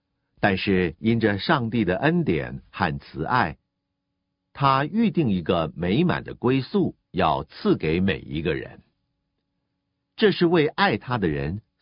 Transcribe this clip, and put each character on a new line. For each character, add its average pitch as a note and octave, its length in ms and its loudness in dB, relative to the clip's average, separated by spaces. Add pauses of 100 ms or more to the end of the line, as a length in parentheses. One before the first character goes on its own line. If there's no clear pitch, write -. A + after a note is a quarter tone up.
(400)
但 G2+ 180 4
是 F#2 400 0
因 A2+ 220 0
着 G2+ 180 2
上 B2 320 0
帝 A2+ 140 0
的 F2+ 120 0
恩 E3 280 2
典 C2 460 -4
和 D#2 280 -2
慈 C#2+ 260 -10
爱， G2+ 340 0 (960)
他 C#3 320 0
预 G#3 280 0
定 D3 180 2
一 F#2 100 0
个 E2 360 -2
美 F2+ 260 0
满 E2+ 220 0
的 C2 100 -12
归 C3 280 0
宿 - 340 -2 (160)
要 D#2 320 0
赐 - 320 -2
给 E2 240 0
每 F2+ 180 0
一 C2 240 -8
个 D#2 120 -2
人。 - 280 -12 (1300)
这 G3+ 160 4
是 F3 140 2
为 D#3+ 200 4
爱 F3 320 0
他 B2 180 -6
的 G2 120 0
人 D2+ 340 -4 (200)